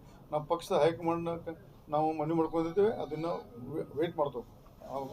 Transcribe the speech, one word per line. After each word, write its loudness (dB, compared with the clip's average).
ನಮ್ಮ 0
ಪಕ್ಷದ 2
ಹೈಕಮಾಂಡ್ 2
ನಾವು 4
ಮನವಿ 2
ಮಾಡ್ಕೊಂಡಿದ್ದೇವೆ. 2
ಅದನ್ನು -4
ವೇ-, -4
ವೇಟ್ 0
ಮಾಡ್ತೇವೆ. -2
ಆ -4